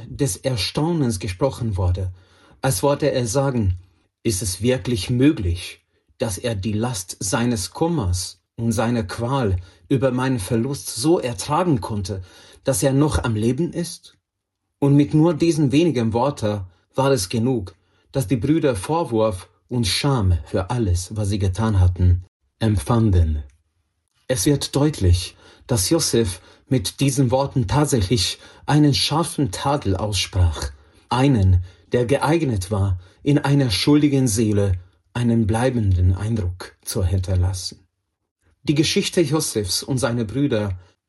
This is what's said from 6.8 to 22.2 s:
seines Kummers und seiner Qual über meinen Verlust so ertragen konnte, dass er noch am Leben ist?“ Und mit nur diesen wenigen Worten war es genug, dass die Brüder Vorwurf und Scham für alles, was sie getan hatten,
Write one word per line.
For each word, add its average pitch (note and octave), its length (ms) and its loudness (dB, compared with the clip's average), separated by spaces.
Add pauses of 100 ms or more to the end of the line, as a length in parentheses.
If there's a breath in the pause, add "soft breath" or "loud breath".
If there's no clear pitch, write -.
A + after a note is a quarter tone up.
seines A#2+ 520 -2
Kummers A#2+ 680 -2 (140)
und A2+ 160 -2
seiner A#2 320 -2
Qual A#2+ 540 -2 (320 loud breath)
über C3+ 220 2
meinen B2+ 280 -2
Verlust A#2 560 -4
so D#3+ 240 2
ertragen C#3 600 -2
konnte, G2 400 -6 (420 loud breath)
dass C3 180 0
er C3+ 120 2
noch C#3 300 2
am A#2 120 -2
Leben B2+ 380 -2
ist?“ - 440 -10 (640)
Und C#3+ 160 4
mit C#3+ 180 4
nur D#3+ 200 4
diesen D3+ 380 2
wenigen B2 420 2
Worten A2+ 480 -2 (340 soft breath)
war C3+ 160 2
es C3 180 0
genug, A#2 460 -2 (360)
dass B2 160 -4
die C3+ 100 0
Brüder C#3+ 380 2
Vorwurf A2 760 -2 (180)
und A#2+ 180 -2
Scham G2+ 600 2
für F#2 240 -4
alles, G#2+ 460 -2
was G#2 140 -2
sie G#2 100 -2
getan G2+ 400 0
hatten, F2+ 440 4 (360)